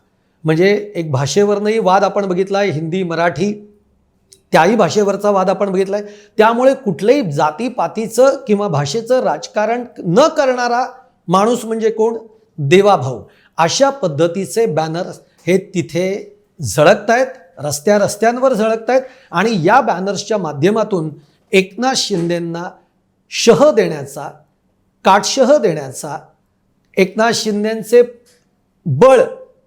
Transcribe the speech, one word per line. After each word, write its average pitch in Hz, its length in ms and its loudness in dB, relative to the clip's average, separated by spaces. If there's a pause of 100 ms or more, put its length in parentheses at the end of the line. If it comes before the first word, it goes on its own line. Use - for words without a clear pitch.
(440)
म्हणजे 185 520 0
एक 165 160 -6
भाषेवरनंही 202 680 0
वाद 190 240 2
आपण 196 220 -2
बघितलाय, 196 440 -2
हिंदी, 160 340 -4
मराठी, 175 760 -4 (720)
त्याही 180 240 4
भाषेवरचा 202 540 0
वाद 190 200 0
आपण 202 200 -2
बघितलाय. 196 340 -2 (340)
त्यामुळे 233 360 4
कुठलंही 214 580 0
जातीपातीचं 214 1040 -2 (100)
किंवा 202 200 0
भाषेचं 220 520 -2
राजकारण 214 640 -4 (160)
न 202 280 2
करणारा 254 600 0 (400)
माणूस 220 380 2
म्हणजे 226 240 -2
कोण? 220 280 -2 (400)
देवाभाऊ. 147 680 2 (340)
अशा 170 320 2
पद्धतीचे 185 760 -2
बॅनर 160 380 -4 (440)
हे 180 100 2
तिथे 185 800 -6 (240)
झळकतायत, 208 680 2 (300)
रस्त्या 151 400 -2
रस्त्यांवर 240 560 0
झळकतायत 226 480 0 (300)
आणि 190 320 0
या 226 180 4
बॅनर्सच्या 196 560 -4
माध्यमातून 180 720 -2 (420)
एकनाथ 196 440 0
शिंदेंना 170 680 -4 (680)
शह 269 420 4
देण्याचा, 160 580 -4 (760)
काटशह 220 520 4
देण्याचा, 151 600 -4 (800)
एकनाथ 202 360 0
शिंदेंचे 220 680 0 (840)
बळ 208 360 4 (460)